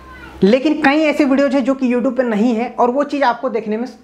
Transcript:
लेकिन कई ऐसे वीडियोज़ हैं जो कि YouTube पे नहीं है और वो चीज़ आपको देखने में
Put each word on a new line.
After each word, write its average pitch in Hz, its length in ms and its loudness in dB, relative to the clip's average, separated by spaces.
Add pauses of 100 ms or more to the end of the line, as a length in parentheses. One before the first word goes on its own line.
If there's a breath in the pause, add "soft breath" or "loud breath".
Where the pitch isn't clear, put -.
(420 loud breath)
लेकिन 269 400 2
कई 294 180 4
ऐसे 302 240 2
वीडियोज़ 269 300 2
हैं 277 100 0
जो 269 100 0
कि 262 140 -2
YouTube 240 280 0
पे 262 60 2
नहीं 233 320 0
है 233 160 -2
और 240 200 0
वो 277 140 0
चीज़ 285 200 -4
आपको 240 260 -2
देखने 214 260 -4
में 240 100 -6 (180)